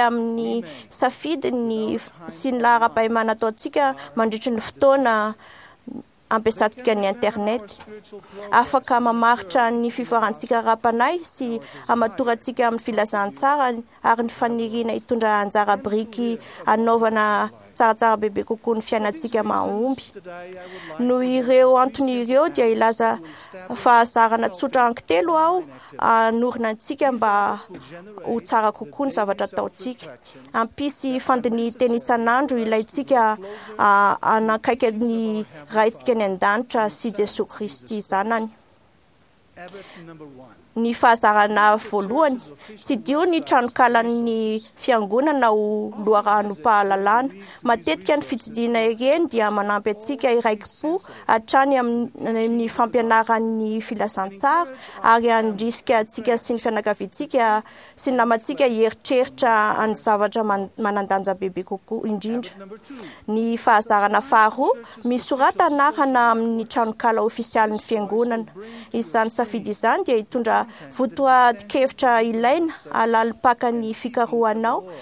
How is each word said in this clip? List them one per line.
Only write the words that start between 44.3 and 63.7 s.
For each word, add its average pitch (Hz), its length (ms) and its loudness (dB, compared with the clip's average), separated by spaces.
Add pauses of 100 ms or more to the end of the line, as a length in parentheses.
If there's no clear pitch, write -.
fiangonana 240 760 2
ho 214 400 -2 (140)
loharano-pahalalana. 208 1200 2 (340)
Matetika 294 540 0
ny 294 80 -4
fitsidiana 233 640 -4
ireny 262 400 0
dia 214 220 0
manampy 208 420 -2
antsika 262 400 -2
iraiky-po 233 640 -2 (320)
hatrany 269 480 2
amin'ny 233 960 -2
fampianaran'ny 226 1120 0
filazantsara 208 880 -2 (300)
ary 233 260 4
handrisika 226 720 0
antsika 226 400 -2
sy 240 160 -4
ny 220 80 -8
fianakaviantsika 220 880 -2 (460)
sy - 140 -4
ny 254 60 0
namantsika 233 480 0
hieritreritra 226 1200 2
any 220 120 0
zavatra 208 480 0
man-, 196 360 -2
manan-danja 196 580 -2
bebe 185 320 -6
kokoa 220 400 -8
indrindra. 214 560 -6 (640)
Ny 226 320 0
fahazarana 208 640 4